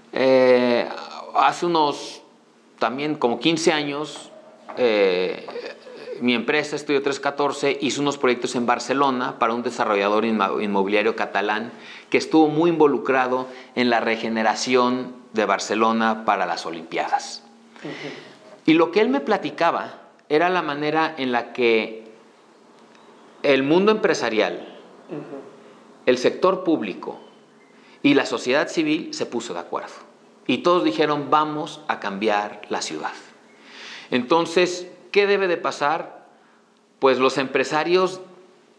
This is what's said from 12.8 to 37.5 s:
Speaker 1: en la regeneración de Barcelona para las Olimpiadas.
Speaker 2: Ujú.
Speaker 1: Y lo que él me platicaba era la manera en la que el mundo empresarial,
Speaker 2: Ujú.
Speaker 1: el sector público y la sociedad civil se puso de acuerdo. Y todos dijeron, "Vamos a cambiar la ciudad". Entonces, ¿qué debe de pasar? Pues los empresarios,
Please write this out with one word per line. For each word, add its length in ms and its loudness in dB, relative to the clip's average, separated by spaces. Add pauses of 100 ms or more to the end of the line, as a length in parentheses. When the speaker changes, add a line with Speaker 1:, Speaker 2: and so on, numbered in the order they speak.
Speaker 1:
en 160 2
la 100 4
regeneración 1120 0 (180)
de 120 2
Barcelona 800 0
para 220 0
las 180 -6
Olimpiadas. 800 -6 (380)
Speaker 2:
Ujú. 100 -12 (760)
Speaker 1:
Y 80 6
lo 160 4
que 100 2
él 80 4
me 120 0
platicaba 800 -2 (280)
era 200 2
la 140 0
manera 560 -2
en 140 -2
la 200 -2
que 520 2 (1400)
el 200 4
mundo 300 4
empresarial, 840 -2 (320)
Speaker 2:
Ujú. 320 -14 (680)
Speaker 1:
el 120 4
sector 460 2
público 540 -2 (840)
y 120 6
la 120 4
sociedad 420 0
civil 440 -2
se 140 -6
puso 280 -8
de 60 -6
acuerdo. 340 -8 (520)
Y 120 0
todos 260 2
dijeron, 460 0
"Vamos 580 0
a 120 -2
cambiar 680 -2
la 140 -4
ciudad". 300 -8 (1000)
Entonces, 760 2 (260)
¿qué 140 4
debe 220 2
de 100 0
pasar? 680 -4 (720)
Pues 200 6
los 180 2
empresarios, 840 0 (560)